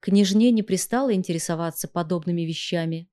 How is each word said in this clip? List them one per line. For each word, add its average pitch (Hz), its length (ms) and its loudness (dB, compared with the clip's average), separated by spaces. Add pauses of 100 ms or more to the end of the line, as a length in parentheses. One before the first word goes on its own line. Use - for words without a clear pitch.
Княжне 202 500 4
не 220 120 2
пристало 240 500 0
интересоваться 165 760 -4
подобными 175 540 -2
вещами. 165 720 -6